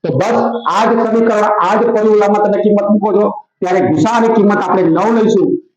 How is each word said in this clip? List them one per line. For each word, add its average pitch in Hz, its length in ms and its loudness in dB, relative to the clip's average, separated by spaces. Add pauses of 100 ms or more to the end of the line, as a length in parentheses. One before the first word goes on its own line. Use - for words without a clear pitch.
તો 175 60 -6 (100)
બસ 226 200 0 (360)
આ 208 140 0
જ - 20 0 (120)
સમીકરણ, 220 440 0 (200)
આ 202 120 0
જ - 20 0 (120)
ફોર્મ્યુલામાં 208 520 2
તમે 202 200 -2
કિંમત 202 280 0
મૂકો 208 240 0
છો 208 80 2 (360)
ત્યારે 185 200 0 (100)
ગુસા 214 280 0
અને 226 180 2
કિંમત 202 260 2
આપણે 190 200 -2 (140)
નવ 202 200 0
લઈશું 196 320 2 (280)